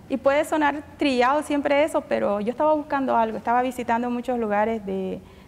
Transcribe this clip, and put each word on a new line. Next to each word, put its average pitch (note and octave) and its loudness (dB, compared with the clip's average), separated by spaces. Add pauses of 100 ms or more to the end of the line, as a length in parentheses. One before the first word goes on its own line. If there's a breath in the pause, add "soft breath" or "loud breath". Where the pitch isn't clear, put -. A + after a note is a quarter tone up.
y C4+ -4
puede C#4 2
sonar D4+ 0 (140)
trillado C4+ 2
siempre C#4+ 2
eso, D#4 0
pero A3 0
yo G#3 -2
estaba D4+ 2
buscando C#4 0
algo, A3 0
estaba A#3+ 0
visitando A#3+ -2
muchos A#3+ -4
lugares G#3+ 0
de, F#3+ -4 (280 loud breath)